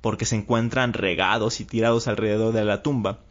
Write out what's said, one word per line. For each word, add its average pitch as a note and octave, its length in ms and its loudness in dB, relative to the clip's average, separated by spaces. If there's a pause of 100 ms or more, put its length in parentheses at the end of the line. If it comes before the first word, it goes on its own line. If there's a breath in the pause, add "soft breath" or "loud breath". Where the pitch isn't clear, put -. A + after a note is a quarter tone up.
porque G#2+ 240 -2
se A#2 120 0
encuentran A#2 560 0
regados G2 680 0
y G#2 40 -8
tirados A#2 420 2
alrededor A2 480 0
de A2 100 2
la G2+ 180 0
tumba. A2 360 -2 (120)